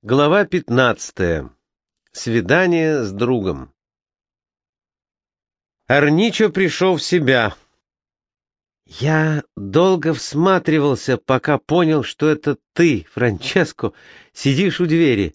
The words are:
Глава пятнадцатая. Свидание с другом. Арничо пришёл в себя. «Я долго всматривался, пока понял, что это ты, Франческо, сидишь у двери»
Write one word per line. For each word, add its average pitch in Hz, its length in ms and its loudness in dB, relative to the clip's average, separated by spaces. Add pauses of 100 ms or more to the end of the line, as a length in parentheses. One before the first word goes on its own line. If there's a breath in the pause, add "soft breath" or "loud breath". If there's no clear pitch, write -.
Глава 147 380 2
пятнадцатая. 110 1040 -2 (640)
Свидание 156 880 0
с 101 100 -6
другом. 98 640 -4 (2250)
Арничо 160 640 2
пришёл 185 460 0
в 147 40 -6
себя. 127 540 0 (1300)
«Я 156 580 -2 (120)
долго 160 580 0
всматривался, 147 1040 0
пока 131 400 0
понял, 156 460 0
что - 260 -2
это 151 300 -2 (140)
ты, 160 420 0
Франческо, - 760 -2 (380 loud breath)
сидишь 151 480 0
у 175 60 0
двери» 139 500 2